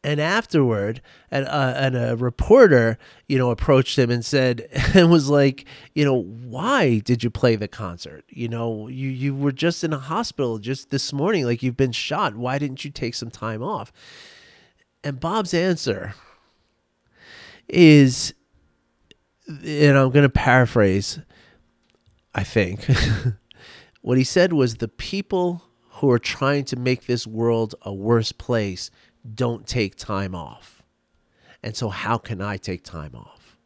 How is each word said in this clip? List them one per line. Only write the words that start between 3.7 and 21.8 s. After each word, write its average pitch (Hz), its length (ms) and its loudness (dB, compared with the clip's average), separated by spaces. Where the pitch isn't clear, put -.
him 120 120 2
and 120 140 -2
said, 127 440 -2
<laughs> - 260 -2
and 170 160 8
was 151 180 4
like, 139 380 2
you 147 80 0
know, 131 200 2
"Why 123 760 0
did 120 220 0
you 120 60 -2
play 113 280 0
the 104 120 -8
concert? 87 640 -14
You 117 180 -10
know, 113 400 -8
you, 131 220 -8
you 135 240 -6
were 139 180 -2
just 165 320 -4
in 160 80 -2
a 143 60 -4
hospital 135 600 -4
just 123 300 -8
this - 240 -6
morning, 151 320 -2
like, 120 180 -2
you've 127 140 -4
been 131 160 0
shot. 147 440 -4
Why 123 200 -4
didn't 139 300 -8
you 143 40 -10
take 120 240 -8
some 113 160 -10
time 110 320 -10
off?" 131 300 -10
And 135 160 -8
Bob's 185 320 -4
answer 139 600 -2
is, 147 640 8
and 147 520 2
I'm 131 120 4
gonna 139 200 6
paraphrase, 113 880 2